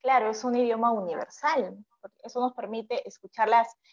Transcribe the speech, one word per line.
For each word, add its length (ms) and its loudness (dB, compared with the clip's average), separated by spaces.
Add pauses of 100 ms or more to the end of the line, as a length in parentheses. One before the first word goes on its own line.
Claro, 280 4
es 140 -8
un 120 0
idioma 360 2
universal, 840 -2 (240)
porque 220 -20
eso 180 -8
nos 140 -2
permite 520 -8
escuchar 440 -4
las 180 6 (240)